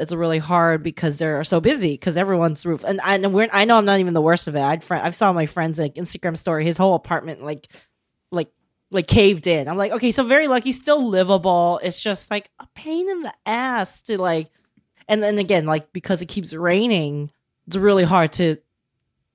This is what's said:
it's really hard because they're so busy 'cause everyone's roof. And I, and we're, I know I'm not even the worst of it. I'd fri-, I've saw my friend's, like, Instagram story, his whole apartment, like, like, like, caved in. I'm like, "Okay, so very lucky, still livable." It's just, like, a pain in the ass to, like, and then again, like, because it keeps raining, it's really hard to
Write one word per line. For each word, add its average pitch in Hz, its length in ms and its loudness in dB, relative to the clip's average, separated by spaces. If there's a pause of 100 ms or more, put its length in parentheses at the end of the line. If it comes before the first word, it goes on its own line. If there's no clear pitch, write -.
it's 156 100 -6
really 165 260 -2
hard 165 440 2
because 156 340 -4
they're 156 280 -2
so 170 160 2
busy 185 360 2
'cause 165 200 -4
everyone's 170 500 0
roof. 160 180 -4
And 196 160 -2
I, 190 140 0
and 196 180 0
we're, 220 200 2
I 202 120 4
know 226 140 6
I'm 208 80 4
not 196 140 4
even 180 140 0
the 160 60 4
worst 165 280 2
of 147 60 -8
it. 147 60 0
I'd 151 240 0
fri-, 170 160 -4
I've 170 140 -4
saw 196 180 2
my 165 140 0
friend's, 160 320 -4
like, 151 160 -4
Instagram 170 420 -6
story, 160 280 -2
his 165 120 0
whole 190 180 4
apartment, 160 480 -6
like, 151 260 -12 (600)
like, 170 180 -6 (420)
like, 185 160 -2
caved 202 400 4
in. 156 200 0
I'm 165 100 -4
like, 202 160 -2
"Okay, 233 200 0
so 269 120 0
very 285 220 4
lucky, 254 260 0
still 294 360 0
livable." 180 720 2
It's - 200 -6
just, 196 280 -4
like, 208 200 -6 (100)
a - 140 -20
pain 339 340 -4
in 359 140 -6
the 247 100 -10 (140)
ass 233 560 -4
to, 208 180 -4
like, 165 300 -2 (580)
and 214 140 2
then 208 160 0
again, 185 280 2
like, 156 260 -2
because 180 300 -4
it 170 40 -10
keeps 175 260 -8
raining, 165 800 0 (360)
it's 170 100 -8
really 196 280 4
hard 165 300 2
to 160 220 0 (800)